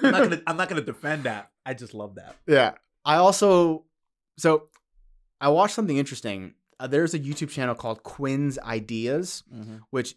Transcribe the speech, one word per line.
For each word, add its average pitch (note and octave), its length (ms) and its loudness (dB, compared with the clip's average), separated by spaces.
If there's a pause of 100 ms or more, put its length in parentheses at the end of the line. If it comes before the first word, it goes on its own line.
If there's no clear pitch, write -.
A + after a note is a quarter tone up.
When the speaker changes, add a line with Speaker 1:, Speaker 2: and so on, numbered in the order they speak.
Speaker 1:
I'm C4+ 80 6
not G3+ 120 4
gonna, E3 240 0
I'm E3 100 -4
not F3+ 120 -4
gonna D#3 120 -4
defend C#3+ 420 -6
that. G#2+ 260 -8 (160)
I C3 80 -8
just A#2+ 200 -16
love G#2 220 -14
that. F#2 200 -20 (120)
Speaker 2:
Yeah. C3 260 4 (320)
I D3+ 100 4
also, F3+ 720 4 (520)
so D#3 300 2 (760)
I C#3 80 2
watched F#3 240 4
something F3+ 240 -2
interesting. G#2+ 560 -8 (260)
Uh, C3 80 -10
there's D#3 260 0
a E3 60 -4
YouTube C#3+ 300 -8
channel B2+ 260 -4
called A2+ 280 -8
Quinn's C3+ 560 -4
Ideas, A2+ 840 -6 (100)
Speaker 1:
Mm-hmm. A2 240 -16 (120)
Speaker 2:
which B2+ 280 -6